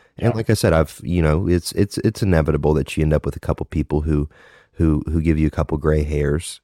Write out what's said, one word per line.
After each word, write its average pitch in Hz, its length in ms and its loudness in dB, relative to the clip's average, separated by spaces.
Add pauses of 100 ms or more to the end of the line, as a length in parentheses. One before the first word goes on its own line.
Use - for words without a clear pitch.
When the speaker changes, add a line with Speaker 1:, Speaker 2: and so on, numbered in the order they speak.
(180)
Speaker 1:
And 117 140 0
Speaker 2:
Yeah. 110 60 -4
Speaker 1:
like 110 120 -6
I 110 40 4
said, 101 180 2
I've, 80 320 2
you 87 180 0
know, 82 280 2
it's, 87 240 0
it's, - 240 0
it's - 260 -2
inevitable 78 520 2
that 67 200 -4
you 78 80 0
end 78 100 2
up 73 120 0
with 69 100 -6
a - 60 -16
couple - 240 -4
people 76 360 -2
who, 73 280 -2 (440)
who, 78 340 0
who 80 140 -2
give 78 160 2
you 78 100 2
a - 40 0
couple 78 260 -4
gray 76 260 0
hairs. 73 600 -4